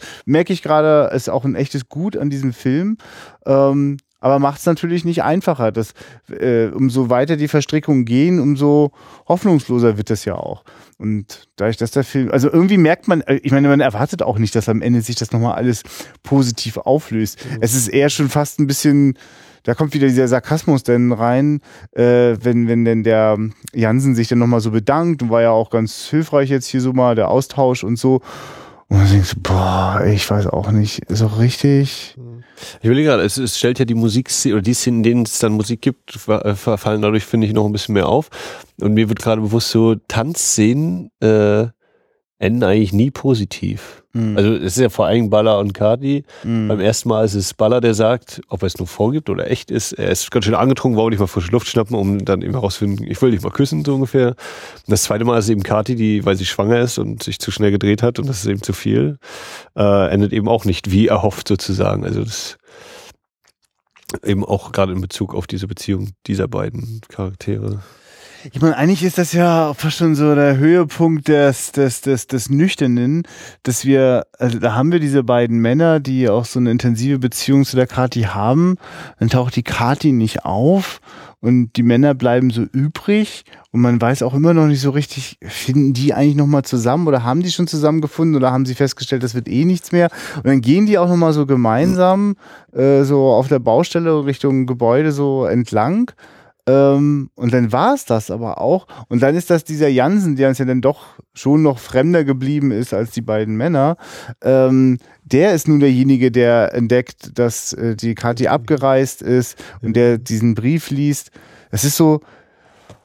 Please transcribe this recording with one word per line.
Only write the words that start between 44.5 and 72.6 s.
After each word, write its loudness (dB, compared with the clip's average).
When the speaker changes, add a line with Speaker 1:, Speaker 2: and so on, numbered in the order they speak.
Speaker 2:
es -6
ist 0
ja 4
vor -2
allem 0
Balla 2
und -2
Kati. -2
Speaker 1:
Mhm. -2
Speaker 2:
Beim -2
ersten 0
Mal 0
ist -2
es -4
Balla, 2
der 2
sagt, 0
ob -8
er -2
es -6
nur -6
vorgibt -2
oder -4
echt -4
ist, -4
er -4
ist -4
ganz 0
schön 0
angetrunken, 0
warum 2
nicht 0
mal 0
frische -4
Luft 0
schnappen, -2
um -2
dann 0
eben -6
herauszufinden, -4
"Ich -6
will 4
dich 0
mal -6
küssen", -2
so -2
ungefähr. 0
Und -12
das 2
zweite -2
Mal 2
ist -2
eben 0
Kati, -2
die, 0
weil 2
sie -4
schwanger 0
ist -2
und -6
sich -10
zu -8
schnell 0
gedreht 0
hat 0
und -4
das -6
ist -6
eben -4
zu -6
viel, -2
äh, 2
endet 0
eben -2
auch 0
nicht -4
wie 4
erhofft -2
sozusagen. -2
Also -4
das -10
eben -2
auch -6
gerade -2
in -4
Bezug -8
auf -8
diese -8
Beziehung -6
dieser -2
beiden -8
Charaktere. -8
Speaker 1:
Ich -6
meine, 2
eigentlich 2
ist -2
das -2
ja 2
fast -4
schon 2
so 2
der 4
Höhepunkt 2
des, 2
des, -2
des, -2
des -6
Nüchternen, 0